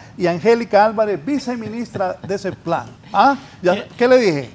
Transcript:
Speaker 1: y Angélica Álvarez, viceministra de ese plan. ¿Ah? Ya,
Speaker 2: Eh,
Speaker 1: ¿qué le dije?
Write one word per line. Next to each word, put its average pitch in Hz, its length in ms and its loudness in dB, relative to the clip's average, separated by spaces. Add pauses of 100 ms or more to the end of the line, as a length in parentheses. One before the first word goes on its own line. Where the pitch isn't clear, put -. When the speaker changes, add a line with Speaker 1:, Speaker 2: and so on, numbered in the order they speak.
(160)
Speaker 1:
y 175 100 -2
Angélica 202 600 2
Álvarez, 208 380 -2
viceministra 220 920 -6 (120)
de 185 80 -4
ese 196 180 -6
plan. 151 340 -6 (260)
¿Ah? 262 240 4 (260)
Ya, 180 120 2
Speaker 2:
Eh, - 140 -6 (100)
Speaker 1:
¿qué 240 100 4
le 254 100 8
dije? 151 360 0